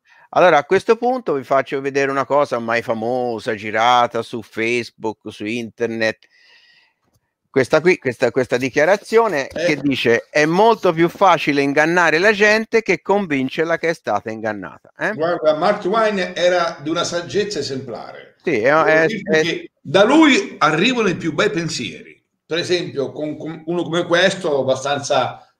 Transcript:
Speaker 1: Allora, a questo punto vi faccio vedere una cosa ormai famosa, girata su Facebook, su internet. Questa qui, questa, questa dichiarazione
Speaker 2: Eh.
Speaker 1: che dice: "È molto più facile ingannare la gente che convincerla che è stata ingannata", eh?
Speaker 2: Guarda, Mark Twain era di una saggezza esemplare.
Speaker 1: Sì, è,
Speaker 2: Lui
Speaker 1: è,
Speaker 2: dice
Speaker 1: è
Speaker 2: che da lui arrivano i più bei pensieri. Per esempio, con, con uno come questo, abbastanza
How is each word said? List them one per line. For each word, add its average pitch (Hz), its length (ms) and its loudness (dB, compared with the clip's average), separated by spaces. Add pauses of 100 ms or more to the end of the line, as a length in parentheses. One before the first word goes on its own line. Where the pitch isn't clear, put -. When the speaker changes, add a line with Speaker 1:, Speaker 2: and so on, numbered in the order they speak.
(300)
Speaker 1:
Allora, 160 280 4
a 143 80 0
questo 190 300 2
punto 240 400 -2
vi 135 80 -4
faccio 135 380 0
vedere 139 280 -2
una 139 160 -2
cosa 139 300 0
ormai 117 260 -2
famosa, 117 720 -4
girata 113 720 2
su 117 180 -12
Facebook, 110 920 -6
su 104 140 -12
internet. 113 840 -4 (1200)
Questa 135 300 2
qui, 175 160 2
questa, 123 340 -2
questa 127 240 -2
dichiarazione 156 960 0
Speaker 2:
Eh. 156 160 -6
Speaker 1:
che 160 100 0
dice: 127 540 0
"È 151 160 2
molto 190 480 2
più 165 160 2
facile 160 520 2
ingannare 156 560 2
la 202 140 4
gente 214 500 2
che 185 200 -2
convincerla 165 760 -2
che 165 120 -4
è 170 40 0
stata 110 380 -4
ingannata", 107 680 -10
eh? 175 140 -4
Speaker 2:
Guarda, 156 440 0
Mark 190 260 0
Twain 202 520 0
era 175 480 0
di 147 80 -8
una 165 140 -2
saggezza 175 560 -4
esemplare. 120 840 -12
Speaker 1:
Sì, 135 200 0
è, 127 100 4
Speaker 2:
Lui 156 180 4
Speaker 1:
è, 160 160 4
Speaker 2:
dice 156 260 -4
Speaker 1:
è 156 100 4
Speaker 2:
che 165 300 -6 (100)
da 180 240 4
lui 269 540 4
arrivano 196 500 2
i 151 80 -2
più 165 160 -4
bei 196 160 0
pensieri. 123 760 -8 (220)
Per 160 120 -4
esempio, 143 540 -4
con, 151 240 -8
con 151 300 -12
uno 175 180 -4
come 170 220 -2
questo, 170 560 0
abbastanza 131 1000 -2